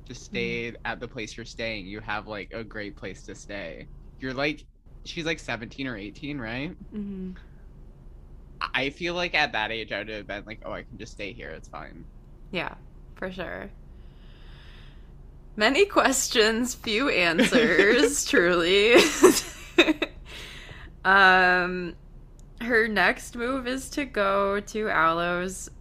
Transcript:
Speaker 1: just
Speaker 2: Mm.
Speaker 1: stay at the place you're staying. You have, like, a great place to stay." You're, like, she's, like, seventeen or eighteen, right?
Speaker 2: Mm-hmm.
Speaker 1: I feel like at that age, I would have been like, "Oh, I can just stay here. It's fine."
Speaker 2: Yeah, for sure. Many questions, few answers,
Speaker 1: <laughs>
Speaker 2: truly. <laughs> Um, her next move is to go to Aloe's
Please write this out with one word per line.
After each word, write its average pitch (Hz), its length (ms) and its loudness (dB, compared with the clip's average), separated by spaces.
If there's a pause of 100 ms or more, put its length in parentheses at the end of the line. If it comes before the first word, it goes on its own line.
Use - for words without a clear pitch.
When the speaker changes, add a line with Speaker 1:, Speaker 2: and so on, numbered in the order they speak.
Speaker 1:
just - 260 -16
Speaker 2:
Mm. 117 400 -4
Speaker 1:
stay 113 40 -14 (100)
at 113 140 -6
the 120 80 -10
place 110 300 -12
you're 113 80 -12
staying. 110 420 -8
You 104 140 -12
have, 107 260 -8
like, 101 260 -10
a 113 100 -10
great 101 320 -12
place 92 280 -12
to 95 120 -14
stay." 85 520 -12 (320)
You're, 131 140 -8
like, 147 320 -4 (400)
she's, 165 200 -10
like, 160 140 -4
seventeen 120 480 -8
or 123 100 -8
eighteen, 139 420 -10
right? 127 360 -8 (180)
Speaker 2:
Mm-hmm. 196 380 -10 (1400)
Speaker 1:
I 131 160 -2
feel 170 240 -6
like 175 220 -4
at 147 180 2
that 110 180 -2
age, 110 200 -8
I 104 80 -4
would 104 100 -8
have 107 180 -10
been 101 180 -10
like, 107 200 -14
"Oh, 107 60 -10
I 90 120 -8
can - 140 -18
just 104 160 -16
stay 101 200 -12
here. 71 160 -14
It's 80 200 -16
fine." 80 360 -16 (460)
Speaker 2:
Yeah, - 240 -8 (400)
for 185 160 -8
sure. 185 380 -10 (1900)
Many 269 300 4
questions, 240 880 2
few 240 340 -2
answers, 190 1160 4
Speaker 1:
<laughs> - 40 -4
Speaker 2:
truly. 185 680 6 (840)
<laughs> - 380 2 (880)
Um, 180 920 6 (640)
her 233 260 2
next 208 480 0
move 240 320 -4
is 262 240 -6
to 294 140 -4
go 202 540 0
to 214 300 -4
Aloe's 175 800 0 (120)